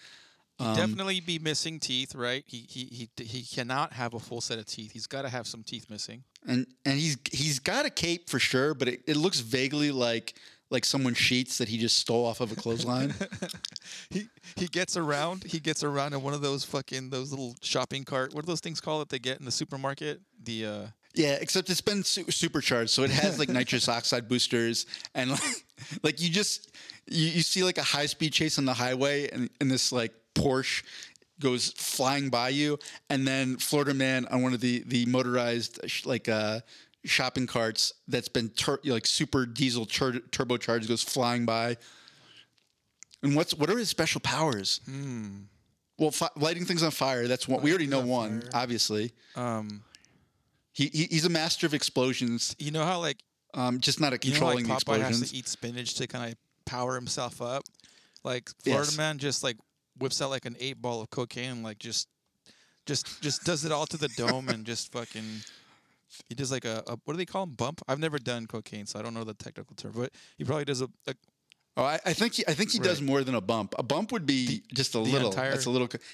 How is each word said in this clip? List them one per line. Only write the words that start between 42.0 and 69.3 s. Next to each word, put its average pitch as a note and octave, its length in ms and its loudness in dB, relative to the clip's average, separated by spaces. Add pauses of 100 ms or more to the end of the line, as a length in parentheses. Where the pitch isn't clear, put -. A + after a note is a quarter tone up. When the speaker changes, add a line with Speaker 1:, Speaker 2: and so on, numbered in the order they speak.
Speaker 2:
And C#3+ 140 4
what's, F3 180 2
what D3+ 160 2
are A#3 80 2
his G#3+ 100 0
special - 320 2
powers? B2+ 640 0
Speaker 1:
Hmm. C3 420 -8 (680)
Speaker 2:
Well, D3+ 120 4
fi-, E3 260 0
lighting E3+ 280 2
things E3+ 180 2
on D#3 80 6
fire, C3 380 2
that's B2+ 180 2
one. B2+ 160 2
We D3 100 6
Speaker 1:
Lighting - 0 -
Speaker 2:
already E3+ 180 4
know C3+ 100 4
Speaker 1:
things B2 100 0
on A#2 220 2
Speaker 2:
one, A2+ 100 -2
Speaker 1:
fire. A#2+ 80 -10 (120)
Speaker 2:
obviously. A2+ 500 0 (240)
Speaker 1:
Um, A2 460 -4 (920)
Speaker 2:
He, C#3 140 2
he, D#3 240 2
he's E3 160 4
a F3 40 4
master E3 360 2
of D3 80 2
explosions. B2+ 840 2
Speaker 1:
You D3 120 -4
know D#3 140 0
how, F3 160 0
like, D3+ 220 -4 (300)
Speaker 2:
Um, B2+ 280 0
just C#3+ 200 2
not C#3+ 140 4
at A#2+ 100 -2
Speaker 1:
you C3+ 80 2
know D3 80 4
how, C3+ 60 6
like, B2 180 4
Speaker 2:
controlling - 20 0
the C3 180 0
Speaker 1:
Popeye C#3 200 2
has A#2+ 140 2
to B2 60 0
Speaker 2:
explosions. - 100 -8
Speaker 1:
eat B2+ 140 -8
spinach A#2+ 460 -6
to C3+ 120 -2
kinda A#2+ 300 -6 (280)
power B2+ 300 -2
himself B2 480 -4
up? B2 220 -4 (600)
Like, B2 240 -4 (140)
Florida C#3 280 4
Speaker 2:
Yes. D3+ 60 0
Speaker 1:
Man D3+ 220 0
just, C#3 240 -2
like, B2 140 -2 (420)
whips C3+ 240 0
out, C3+ 80 -2
like, C3 160 -4
an A#2+ 140 -8
eight B2+ 200 -6
ball A#2 220 -2
of - 80 -12
cocaine B2+ 400 -4
and, A#2+ 140 -8
like, G#2+ 140 -10
just, - 300 -4 (800)
just, - 340 -4
just D3 240 -2
does D#3 200 0
it D#3 80 0
all D3+ 140 0
to - 120 -8
the C#3+ 100 -2
dome B2+ 400 -2
and A2 160 -4
just A2+ 280 -6
fucking, A2 500 -8 (840)
he A#2 60 -10
does, C3 160 -4
like, B2+ 140 -4
a, A2+ 220 -4
a, A#2 180 -6
what D3 100 -4
do - 40 -6
they F3+ 80 -4
call F#3+ 160 -4
'em? F3 80 -6
Bump? B2 380 -4
I've C#3 100 2
never D3+ 200 0
done A#2+ 280 -4
cocaine, G#2+ 400 -8
so - 120 -8
I G#2+ 40 -6
don't A#2 120 -6
know A2+ 100 -4
the A2 100 -8